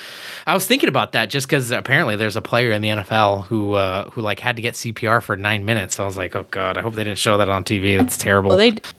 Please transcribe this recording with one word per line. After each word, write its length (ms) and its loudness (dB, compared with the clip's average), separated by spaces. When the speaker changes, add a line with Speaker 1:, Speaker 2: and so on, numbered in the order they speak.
Speaker 1:
I 80 2
was 100 0
thinking 240 2
about 220 0
that 180 0
just 180 -4
'cause 220 0
apparently 460 0
there's 200 -2
a 60 -4
player 300 0
in 100 0
the 80 0
N 80 -2
F 140 -6
L 320 4
who, 300 -2
uh, 360 0
who, 120 -10
like, 180 -4
had 160 -2
to 80 -10
get 120 -4
C 160 -8
P 140 -6
R 160 2
for 140 -4
nine 280 -2
minutes. 360 -2
I 80 -2
was 100 -6
like, 180 -6
"Oh, 140 -6
God, 300 -4
I 20 -4
hope 140 -4
they 80 -4
didn't 160 -6
show 180 4
that 120 4
on 160 0
T 120 0
V. 200 2
That's 200 2
terrible." 320 4
Speaker 2:
Well, 80 6
they 140 6
d-, 100 -4